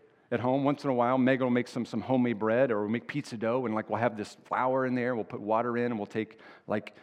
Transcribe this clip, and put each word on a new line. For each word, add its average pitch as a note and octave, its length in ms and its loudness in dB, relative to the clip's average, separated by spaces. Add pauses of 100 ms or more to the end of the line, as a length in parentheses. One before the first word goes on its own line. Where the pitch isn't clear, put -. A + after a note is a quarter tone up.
(320)
at A#2+ 80 0
home. B2+ 240 0
Once C#3+ 200 0
in C#3 80 0
a - 20 0
while, B2 240 4
Meg B2+ 240 4
will B2+ 80 2
make A#2+ 180 2
some, A#2+ 180 -6
some A2+ 160 -4
homemade B2 360 2
bread, A2+ 320 2
or G#2 120 0
we'll G#2 80 -2
make A#2 180 -2
pizza C3+ 280 -6
dough, A#2 300 0
and, A2 80 -2
like, G#2+ 160 -4
we'll G#2+ 80 -2
have A2+ 180 2
this G#2 300 -10
flour C3 400 0
in B2+ 80 0
there. B2 220 0
We'll G#2+ 80 -2
put B2 180 -10
water A#2 340 0
in, A#2+ 100 0
and A#2+ 120 -2
we'll G#2 80 -4
take, A2 340 -6 (280)
like, G2+ 360 -4